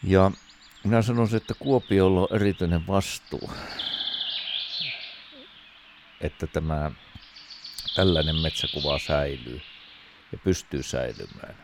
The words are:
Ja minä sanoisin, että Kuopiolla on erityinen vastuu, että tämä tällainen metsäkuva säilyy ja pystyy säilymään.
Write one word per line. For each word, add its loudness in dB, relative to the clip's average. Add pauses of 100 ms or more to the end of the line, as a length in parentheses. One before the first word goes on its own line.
Ja 6 (540)
minä 4
sanoisin, 2
että -2
Kuopiolla 4
on 2
erityinen 2
vastuu, -2 (2750)
että -6
tämä -2 (1040)
tällainen 2
metsäkuva -2
säilyy -4 (720)
ja -12
pystyy -2
säilymään. -8